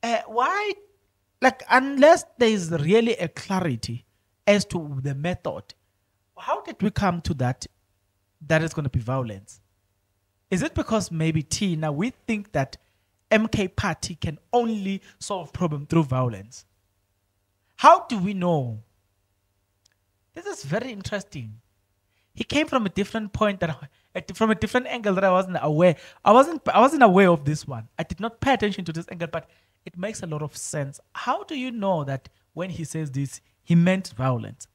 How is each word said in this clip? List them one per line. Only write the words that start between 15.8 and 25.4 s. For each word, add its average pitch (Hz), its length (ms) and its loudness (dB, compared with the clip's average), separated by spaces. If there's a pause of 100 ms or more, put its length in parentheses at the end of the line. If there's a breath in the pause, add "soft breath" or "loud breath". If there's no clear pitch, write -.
through 165 180 2
violence? 123 640 -4 (1120)
How 349 300 8
do 233 80 -4
we 196 160 -2
know? 147 500 -2 (1500)
This - 120 -16
is 403 200 -10
very - 260 -6
interesting. 151 680 -10 (720)
He - 100 -6
came 294 240 0
from 254 180 0
a 190 40 0
different 202 420 -4
point 202 300 -2
that 170 80 -2
I, 143 180 -12 (260)
at, 185 220 -10
from 220 160 2
a 220 40 4
different 247 320 -2
angle 214 280 -2
that 190 80 0
I 190 80 6
wasn't 185 300 0